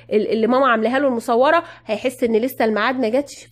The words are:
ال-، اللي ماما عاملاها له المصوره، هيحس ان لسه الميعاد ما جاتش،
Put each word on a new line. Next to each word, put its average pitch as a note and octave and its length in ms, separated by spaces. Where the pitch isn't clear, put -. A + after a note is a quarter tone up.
ال-، G#3+ 160
اللي A3 180
ماما C4 200
عاملاها A#3+ 320
له C#4+ 80
المصوره، C4 560
هيحس B3 380
ان A3+ 120
لسه B3 300
الميعاد A3 340
ما A#3 100
جاتش، C#4 420